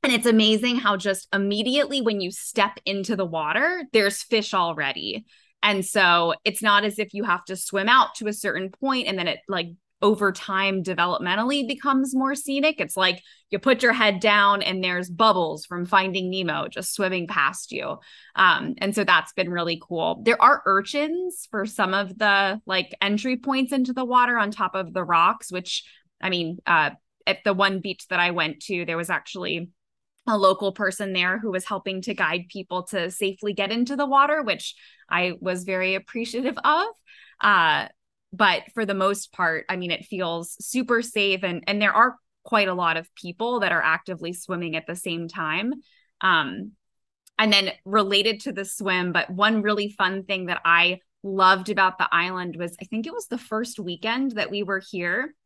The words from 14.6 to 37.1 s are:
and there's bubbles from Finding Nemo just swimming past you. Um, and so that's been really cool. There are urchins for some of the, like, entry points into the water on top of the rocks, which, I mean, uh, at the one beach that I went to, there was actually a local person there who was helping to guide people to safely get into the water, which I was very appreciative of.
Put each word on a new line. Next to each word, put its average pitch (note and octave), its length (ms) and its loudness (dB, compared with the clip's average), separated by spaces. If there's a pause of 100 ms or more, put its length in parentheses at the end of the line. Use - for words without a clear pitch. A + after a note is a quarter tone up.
and F#3 220 -2
there's F3+ 260 -2
bubbles F3 560 2
from F3 180 -6
Finding F#3+ 460 0
Nemo E3 380 -4
just - 260 -8
swimming F#3 320 -2
past - 460 -2
you. - 260 -8 (380)
Um, E3 420 4
and G3 160 -2
so G#3 80 0
that's F3 300 4
been F3+ 180 -2
really E3+ 320 -4
cool. E3 420 -2
There A#3 160 4
are C4+ 240 6
urchins D4+ 840 -2
for G#3 160 -4
some G3+ 260 -2
of F#3+ 240 -2
the, G3+ 500 2
like, F#3 360 -2
entry G#3 340 0
points C4 360 -2
into B3+ 200 0
the C4 120 -4
water B3 340 2
on G#3 140 0
top G3 240 -4
of F3+ 180 -6
the F#3 80 0
rocks, F3 480 0
which, F3+ 320 -6 (400)
I F#3+ 80 -2
mean, F3 280 -4 (100)
uh, D#3 220 4 (360)
at F#3+ 180 0
the G3+ 80 2
one F#3+ 280 2
beach F#3 300 -8
that F3+ 100 0
I F3 100 2
went E3 360 -2
to, F3 180 -4
there E3 120 -4
was E3+ 140 -4
actually E3+ 600 -6 (600)
a G#3+ 60 2
local F#3+ 360 4
person G3 420 -4
there F#3 240 0
who G#3+ 120 -6
was F#3 140 -2
helping F#3+ 380 -6
to G#3 100 -6
guide F3+ 380 0
people F#3 320 -8
to F3+ 280 -4
safely G3 440 -4
get G3 180 -2
into A#3+ 240 -2
the C#4+ 80 0
water, C#4+ 380 2
which - 320 -4 (340)
I F3+ 320 0
was F3+ 240 -4
very F#3 300 -2
appreciative A#3 680 -6
of. D#4+ 240 2 (540)